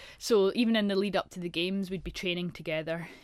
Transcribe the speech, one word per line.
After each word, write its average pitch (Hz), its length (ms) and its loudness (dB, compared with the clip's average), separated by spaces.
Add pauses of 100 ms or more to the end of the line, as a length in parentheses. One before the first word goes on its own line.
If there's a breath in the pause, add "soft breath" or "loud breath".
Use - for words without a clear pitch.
(160 loud breath)
So 196 380 4
even 226 200 4
in 208 140 4
the 196 80 2
lead 196 200 2
up - 160 0
to 185 80 -8
the 175 100 -4
games, 185 400 -2
we'd 185 120 -6
be 180 80 -6
training 175 420 -2
together, 160 560 -4 (160 loud breath)